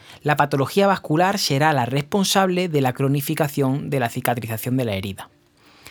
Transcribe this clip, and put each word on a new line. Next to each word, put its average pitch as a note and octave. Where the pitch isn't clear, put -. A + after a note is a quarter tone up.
la D3
patología D3
vascular F#3
será D3+
la B2+
responsable F3+
de D3
la B2+
cronificación C#3+
de C#3
la A#2
cicatrización A#2+
de B2+
la G#2
herida. G2